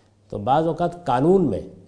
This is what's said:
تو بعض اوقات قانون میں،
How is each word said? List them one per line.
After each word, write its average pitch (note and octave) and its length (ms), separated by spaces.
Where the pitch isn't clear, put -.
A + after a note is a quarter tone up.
تو G#2 100
بعض C3+ 280
اوقات - 400
قانون D3+ 440
میں، F#2 100